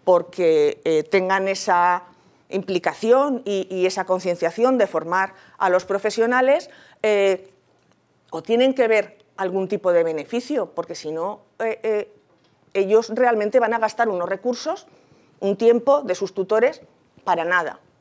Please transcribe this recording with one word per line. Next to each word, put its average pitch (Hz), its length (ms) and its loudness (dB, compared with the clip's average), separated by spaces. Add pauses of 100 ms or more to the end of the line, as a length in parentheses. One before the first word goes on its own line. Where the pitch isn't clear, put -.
porque, 170 840 2
eh, 156 200 2
tengan 190 420 0
esa 180 560 0 (500)
implicación 220 920 0
y, 196 260 -4
y 185 160 0
esa 185 200 -2
concienciación 185 720 0
de 208 120 2
formar 175 460 -4 (220)
a 190 140 0
los 180 140 2
profesionales, 240 840 0 (360)
eh, 196 440 2 (840)
o 165 120 -8
tienen 254 320 2
que 247 140 2
ver 208 300 -2 (180)
algún 190 320 -4
tipo 185 240 -2
de 170 100 4
beneficio, 175 720 -6
porque - 220 -10
si 156 160 -10
no, 180 300 -8 (180)
eh, 226 240 -6
eh, 214 280 -4 (640)
ellos 214 400 2
realmente 233 460 2
van 226 120 2
a 233 60 0
gastar 220 300 -2
unos 180 200 -4
recursos, 240 600 -6 (500)
un 196 180 -2
tiempo 233 460 2
de 185 140 -4
sus 196 180 -8
tutores, 220 460 0 (420)
para 170 220 -2
nada, 170 340 -2 (220)